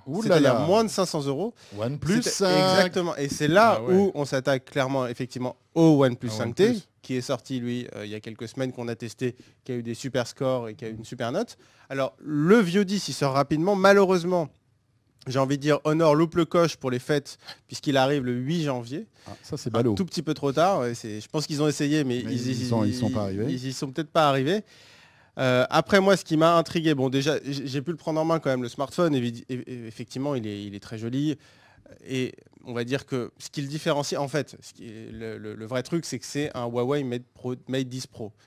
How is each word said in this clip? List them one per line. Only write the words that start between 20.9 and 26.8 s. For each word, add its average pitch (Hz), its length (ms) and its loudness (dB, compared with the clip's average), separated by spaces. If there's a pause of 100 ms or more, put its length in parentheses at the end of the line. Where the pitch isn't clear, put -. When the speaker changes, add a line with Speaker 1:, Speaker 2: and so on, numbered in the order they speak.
Speaker 2:
c'est, 107 280 -10
je - 60 -16
pense 151 200 -4
qu'ils 147 160 -2
ont 151 40 2
essayé, 147 360 0
mais 123 200 -2
Speaker 1:
Mais 110 100 -6
Speaker 2:
ils, 123 160 -4
Speaker 1:
ils - 120 -4
Speaker 2:
ils, 127 60 -4
Speaker 1:
sont, 117 160 0
ils 104 100 0
sont 123 160 -2
pas 104 220 -2
Speaker 2:
ils, 98 100 -6
Speaker 1:
arrivés. 123 100 -4
Speaker 2:
ils 127 160 -6
y 131 60 -8
sont 135 180 -8
peut-être 156 200 -8
pas 156 180 4
arrivés. 139 320 2 (760)
Euh, 127 320 2
après, 175 320 4
moi, 190 160 6
ce - 80 -6
qui 165 100 -2
m'a 165 220 6
intrigué, 160 380 0